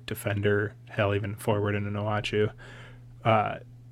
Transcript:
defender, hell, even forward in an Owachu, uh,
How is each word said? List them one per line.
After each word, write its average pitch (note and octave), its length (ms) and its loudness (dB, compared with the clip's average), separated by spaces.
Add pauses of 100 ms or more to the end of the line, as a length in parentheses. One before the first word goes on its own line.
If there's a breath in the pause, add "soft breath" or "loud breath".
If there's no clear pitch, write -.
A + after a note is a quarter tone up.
defender, G#2 680 0 (140)
hell, G2+ 260 2
even G2+ 200 -2
forward G#2 400 0
in G2+ 120 -2
an G#2 80 -6
Owachu, G#2 580 0 (720 loud breath)
uh, G#2+ 320 4 (360)